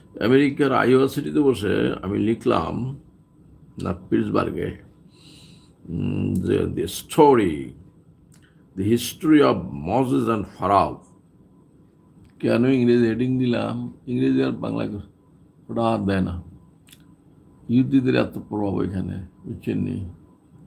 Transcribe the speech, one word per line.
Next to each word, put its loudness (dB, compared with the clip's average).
আমেরিকার 2
আইওয়া 4
সিটিতে -2
বসে 0
আমি -4
লিখলাম, -2
না, -4
পিটসবার্গে, -2
উম, -4
যে 0
the -4
story, 2
the 0
history 2
of 4
Moses 0
and 0
Pharaoh। 0
কেন 2
ইংরেজি 4
হেডিং 0
দিলাম? -2
ইংরেজি 0
আর -2
বাংলা -6
ওটা 0
আর 0
দেয় 0
না। -4
ইহুদিদের 2
এত 0
প্রভাব -2
এখানে, -6
বুঝছেন -6
নি? -6